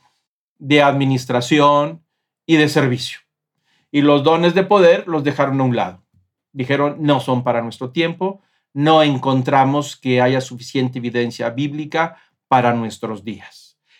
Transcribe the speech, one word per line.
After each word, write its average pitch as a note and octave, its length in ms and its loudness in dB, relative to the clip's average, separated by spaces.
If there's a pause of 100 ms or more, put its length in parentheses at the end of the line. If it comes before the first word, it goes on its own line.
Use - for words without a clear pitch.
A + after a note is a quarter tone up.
(600)
de D3 220 2
administración C#3+ 1200 0 (440)
y D#3+ 100 2
de D3+ 140 4
servicio. C3 500 -2 (720)
Y C#3+ 100 2
los C#3+ 220 4
dones E3+ 320 2
de F#3+ 80 2
poder F#3+ 440 4
los D#3 180 -4
dejaron C3+ 340 -2
a C3 60 0
un B2 100 0
lado. F#2 280 -6 (500)
Dijeron, C#3+ 460 -2
"No D3 200 2
son B2+ 240 -4
para A#2+ 180 -2
nuestro A#2+ 300 -12
tiempo, F3 500 -6 (320)
no D#3 300 4
encontramos C3+ 920 0
que B2+ 240 0
haya B2+ 180 2
suficiente B2+ 600 -6
evidencia A#2 500 -4
bíblica D3+ 640 -6 (320)
para A#2+ 260 2
nuestros A2 520 -8
días". - 520 -16 (220)